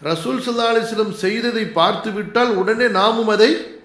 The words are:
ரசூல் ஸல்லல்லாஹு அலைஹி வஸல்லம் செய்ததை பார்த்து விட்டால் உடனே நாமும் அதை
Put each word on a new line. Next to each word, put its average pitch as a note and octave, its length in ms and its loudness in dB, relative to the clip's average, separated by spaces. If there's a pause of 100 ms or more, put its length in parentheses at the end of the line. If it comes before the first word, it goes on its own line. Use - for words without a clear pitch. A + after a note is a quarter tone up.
ரசூல் E3 360 -4
ஸல்லல்லாஹு A#3 320 0
அலைஹி A3+ 140 0
வஸல்லம் G#3 280 -2
செய்ததை A3+ 520 -2
பார்த்து G3 440 0
விட்டால் G#3+ 440 0
உடனே A3 340 2
நாமும் G#3+ 400 2
அதை G#3+ 280 4 (280)